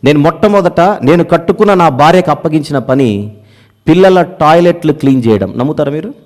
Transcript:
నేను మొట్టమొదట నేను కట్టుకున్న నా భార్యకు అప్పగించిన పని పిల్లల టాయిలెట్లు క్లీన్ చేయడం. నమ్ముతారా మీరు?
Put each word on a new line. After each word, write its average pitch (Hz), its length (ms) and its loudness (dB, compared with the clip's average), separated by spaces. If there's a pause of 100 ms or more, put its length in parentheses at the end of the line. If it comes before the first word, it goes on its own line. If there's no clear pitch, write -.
నేను 147 160 2
మొట్టమొదట 170 600 0
నేను 170 440 2
కట్టుకున్న 196 500 0
నా 170 160 2
భార్యకు 160 420 2
అప్పగించిన 147 480 -4
పని 110 580 -2 (500)
పిల్లల 185 340 4
టాయిలెట్లు 165 720 0
క్లీన్ 135 340 0
చేయడం. 98 300 -2
నమ్ముతారా 143 340 -4
మీరు? 170 220 -10 (120)